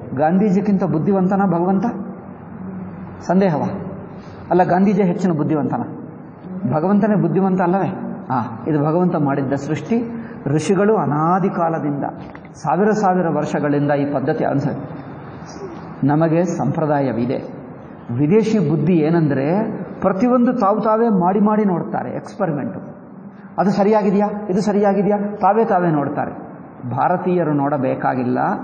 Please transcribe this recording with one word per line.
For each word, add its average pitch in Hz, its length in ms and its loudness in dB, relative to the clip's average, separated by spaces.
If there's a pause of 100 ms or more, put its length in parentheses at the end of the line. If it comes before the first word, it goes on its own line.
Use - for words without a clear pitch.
(160)
ಗಾಂಧೀಜಿಗಿಂತ 190 680 2
ಬುದ್ಧಿವಂತನ 185 640 2
ಭಗವಂತ? 180 400 2 (1400)
ಸಂದೇಹವ? 170 360 4 (880)
ಅಲ್ಲ, 180 140 6
ಗಾಂಧೀಜಿ 190 380 4
ಹೆಚ್ಚಿನ 180 300 2
ಬುದ್ಧಿವಂತನ? 143 500 0 (920)
ಭಗವಂತನೇ 202 420 2
ಬುದ್ಧಿವಂತ 180 460 2
ಅಲ್ಲವೇ? 180 600 -2 (100)
ಆ, 123 380 -4
ಇದು 151 100 2
ಭಗವಂತ 170 380 2
ಮಾಡಿದ್ದ 139 360 0
ಸೃಷ್ಟಿ. 151 680 -4 (260)
ಋಷಿಗಳು 196 500 2
ಅನಾದಿ 165 520 2
ಕಾಲದಿಂದ, 165 560 -2 (500)
ಸಾವಿರ 175 360 2
ಸಾವಿರ 185 380 2
ವರ್ಷಗಳಿಂದ 147 640 0
ಈ 143 220 2
ಪದ್ಧತಿ 139 320 0
ಅನುಸರಿ - 600 -2 (1040)
ನಮಗೆ 160 380 4
ಸಂಪ್ರದಾಯವಿದೆ. 139 960 -2 (720)
ವಿದೇಶಿ 190 560 4
ಬುದ್ಧಿ 160 220 2
ಏನಂದ್ರೆ, 160 800 2 (280)
ಪ್ರತಿಯೊಂದು 240 520 2
ತಾವು 208 280 2
ತಾವೇ 226 280 2
ಮಾಡಿ 190 320 2
ಮಾಡಿ 214 240 4
ನೋಡ್ತಾರೆ, - 460 -2
ಎಕ್ಸ್‌ಪರಿಮೆಂಟ್. 147 640 -4 (800)
ಅದು 185 120 2
ಸರಿಯಾಗಿದೆಯಾ, 202 600 4 (200)
ಇದು 190 100 0
ಸರಿಯಾಗಿದೆಯಾ, 202 580 2 (220)
ತಾವೇ 202 240 4
ತಾವೇ 180 260 2
ನೋಡ್ತಾರೆ. 139 420 -2 (580)
ಭಾರತೀಯರು 170 640 0
ನೋಡಬೇಕಾಗಿಲ್ಲ. 131 840 0 (260)